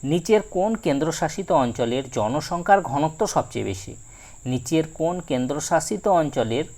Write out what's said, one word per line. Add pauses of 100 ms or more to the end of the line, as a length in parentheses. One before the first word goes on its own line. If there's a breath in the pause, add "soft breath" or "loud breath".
নিচের (100)
কোন
কেন্দ্রশাসিত
অঞ্চলের
জনসংখ্যার
ঘনত্ব
সবচেয়ে
বেশি? (500 loud breath)
নিচের (100)
কোন
কেন্দ্রশাসিত
অঞ্চলের (120)